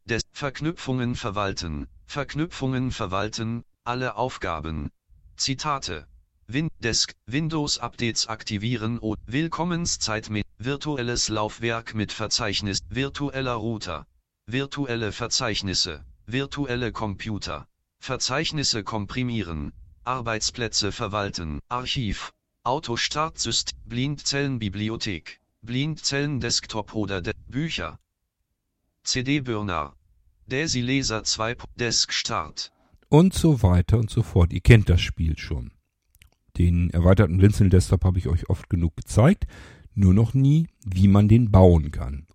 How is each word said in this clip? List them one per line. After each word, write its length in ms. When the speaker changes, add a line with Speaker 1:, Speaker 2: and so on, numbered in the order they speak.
Speaker 1:
Des-, 260
Verknüpfungen 880
verwalten. 720
Verknüpfungen 840
verwalten. 720
Alle 340
Aufgaben. 760
Zitate. 720
Win-, 320
Desk, 340
Windows 520
Updates 500
aktivieren 720
o-, 160
Willkommenszeit 1040
mit, 160
virtuelles 680
Laufwerk 680
mit 180
Verzeichnis, 680
virtueller 680
Router, 520
virtuelle 680
Verzeichnisse, 920
virtuelle 680
Computer, 720
Verzeichnisse 880
komprimieren, 880
Arbeitsplätze 880
verwalten, 680
Archiv, 600
Autostartsystem, 1200
Blindzellenbibliothek, 1500
Blindzellen-Desktop 1300
oder 280
De-, 100
Bücher, 500
C-D-Burner, 920
Desi-Laser 800
zwei 300
P-, 100
Desk-Start. 920
Speaker 2:
Und 240
so 300
weiter 360
und 120
so 120
fort. 300
Ihr 80
kennt 300
das 100
Spiel 380
schon. 320
Den 320
erweiterten 480
Blinzeln-Desktop 640
habe 140
ich 100
euch 200
oft 220
genug 260
gezeigt, 500
nur 200
noch 200
nie, 340
wie 240
man 200
den 220
bauen 400
kann. 440